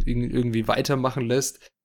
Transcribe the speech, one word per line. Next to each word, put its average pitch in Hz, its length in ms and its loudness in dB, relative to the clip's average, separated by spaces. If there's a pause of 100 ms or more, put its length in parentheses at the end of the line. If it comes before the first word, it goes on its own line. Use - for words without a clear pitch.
ihn 120 240 0
irgendwie 120 380 0
weitermachen 131 580 0
lässt. 131 460 -2 (140)